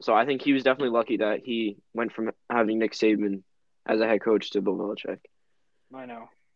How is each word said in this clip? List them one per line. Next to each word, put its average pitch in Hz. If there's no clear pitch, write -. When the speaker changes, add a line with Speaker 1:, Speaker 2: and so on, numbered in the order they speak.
Speaker 1:
so 117
I 113
think 135
he 143
was 131
definitely 131
lucky 117
that 107
he 113
went 113
from 113
having 113
Nick 110
Saban 101
as 110
a 110
head 107
coach 107
to 101
Bill 98
Belichick. 98
Speaker 2:
I 131
know. 117